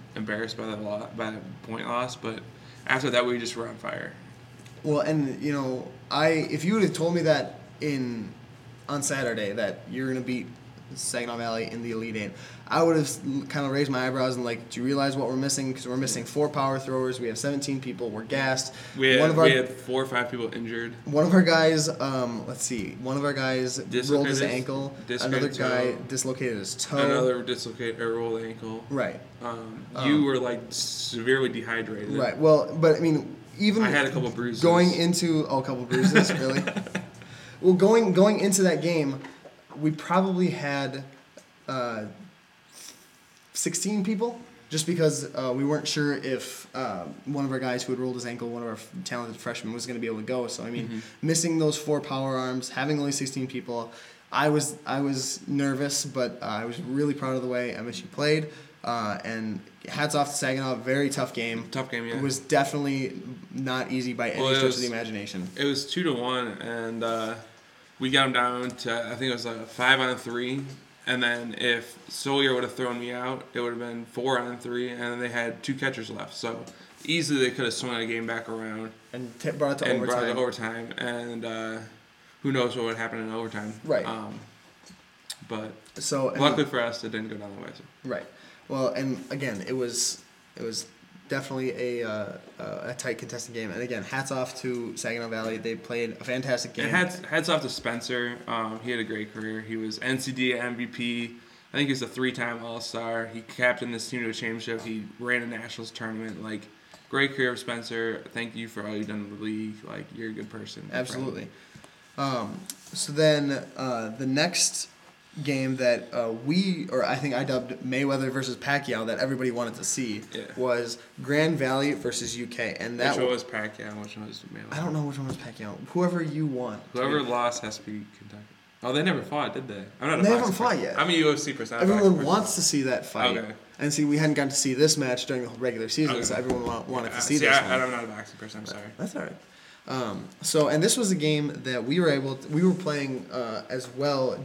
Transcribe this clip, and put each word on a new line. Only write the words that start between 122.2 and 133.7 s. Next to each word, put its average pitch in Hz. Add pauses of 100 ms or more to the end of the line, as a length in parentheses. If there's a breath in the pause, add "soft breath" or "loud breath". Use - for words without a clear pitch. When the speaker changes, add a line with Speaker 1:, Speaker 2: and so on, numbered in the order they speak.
Speaker 2:
U 120
K. 113
And 117
that 135
Speaker 1:
Which 127
one 123
Speaker 2:
w- -
Speaker 1:
was 113
Pacquiao 110
and 107
which 104
one 107
was 107 (100)
Mayweather? 110
Speaker 2:
I 151
don't 160
know 156
which 143
one 139
was 131
Pacquiao. 110 (140)
Whoever 175
you 156
want. 123 (120)
Speaker 1:
Whoever 139
Speaker 2:
Dude. 127
Speaker 1:
lost 120
has 110
to -
be 107 (120)
Kentucky. 104 (380)
Oh, 123
they 147
never 165
fought, 139
did 131
they? 101 (160)
I'm 131
not 160
a -
Speaker 2:
They 196
haven't 240
Speaker 1:
boxing 196
Speaker 2:
fought 240
Speaker 1:
person. 135
Speaker 2:
yet. -
Speaker 1:
I'm 160
a 175
U 156
F 143
C -
person. 117
I'm 190
not 208
a -
Speaker 2:
Everyone 196
Speaker 1:
boxing 160 (100)
person. -
Speaker 2:
wants 202
to 170
see 143
that 131
fight. 123
Speaker 1:
Okay. 110 (260)